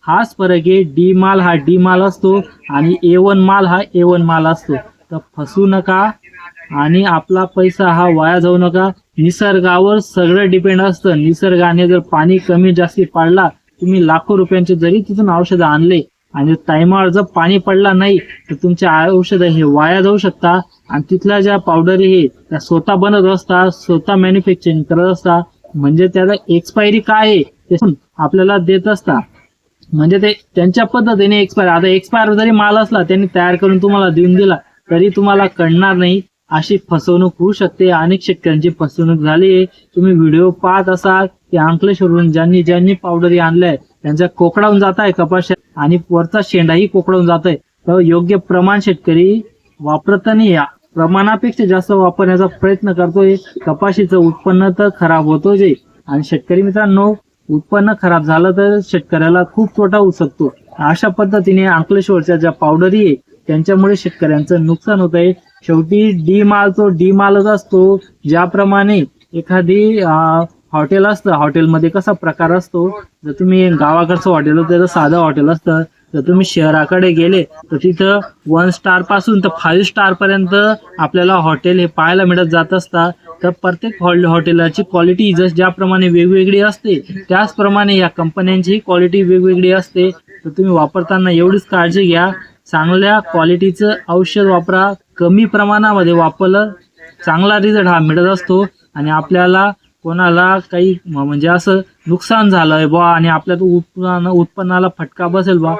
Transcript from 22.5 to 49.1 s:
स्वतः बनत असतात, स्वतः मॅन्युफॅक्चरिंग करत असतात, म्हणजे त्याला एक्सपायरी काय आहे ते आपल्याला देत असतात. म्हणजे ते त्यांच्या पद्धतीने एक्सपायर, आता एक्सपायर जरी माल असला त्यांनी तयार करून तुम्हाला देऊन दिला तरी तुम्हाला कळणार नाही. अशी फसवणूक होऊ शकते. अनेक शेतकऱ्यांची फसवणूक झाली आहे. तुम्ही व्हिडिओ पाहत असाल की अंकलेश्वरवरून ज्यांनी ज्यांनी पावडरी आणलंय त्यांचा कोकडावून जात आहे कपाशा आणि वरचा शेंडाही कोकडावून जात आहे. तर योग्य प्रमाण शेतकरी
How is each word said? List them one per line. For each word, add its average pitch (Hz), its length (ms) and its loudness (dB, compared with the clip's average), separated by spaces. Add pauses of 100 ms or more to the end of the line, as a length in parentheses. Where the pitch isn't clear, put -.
स्वतः 170 360 -2
बनत 196 300 2
असतात, 185 440 0
स्वतः 180 460 -4
मॅन्युफॅक्चरिंग 185 680 0
करत 175 280 0
असतात, 175 300 -2 (340)
म्हणजे 151 320 2
त्याला 185 260 0 (160)
एक्सपायरी 208 500 0
काय 220 280 0
आहे 196 160 2
ते - 320 -6 (420)
आपल्याला 185 400 0
देत 185 300 0
असतात. 180 340 -2 (720)
म्हणजे 160 240 2
ते 208 240 -2 (140)
त्यांच्या 185 300 2
पद्धतीने 208 560 0
एक्सपायर, 190 280 0
आता 170 180 0
एक्सपायर 214 460 0
जरी 220 180 0
माल 208 260 2
असला 214 260 0
त्यांनी 185 320 0
तयार 180 200 0
करून 190 220 0
तुम्हाला 196 320 0
देऊन 175 260 2
दिला 190 220 2 (340)
तरी 175 180 2
तुम्हाला 202 380 0
कळणार 175 460 0
नाही. 180 280 0 (280)
अशी 160 280 -2 (120)
फसवणूक 175 500 0
होऊ 185 120 0
शकते. 185 380 -2
अनेक 175 340 0
शेतकऱ्यांची 165 460 -2 (100)
फसवणूक 165 400 -2
झाली 160 340 2
आहे. 185 120 2
तुम्ही 185 480 -2
व्हिडिओ 160 380 4
पाहत 185 380 -2
असाल 190 380 0 (240)
की 175 60 -2
अंकलेश्वरवरून 170 760 0
ज्यांनी 170 320 2
ज्यांनी 175 300 2
पावडरी 175 460 0
आणलंय 165 360 0
त्यांचा 151 520 -6
कोकडावून 202 520 0
जात 190 180 0
आहे 208 140 -2
कपाशा 175 420 -2 (240)
आणि 151 200 0 (140)
वरचा 170 320 -2
शेंडाही 170 440 0
कोकडावून 185 380 0
जात 170 200 0
आहे. 170 100 0
तर - 440 -4
योग्य 175 360 2
प्रमाण 185 440 0
शेतकरी 185 600 0 (380)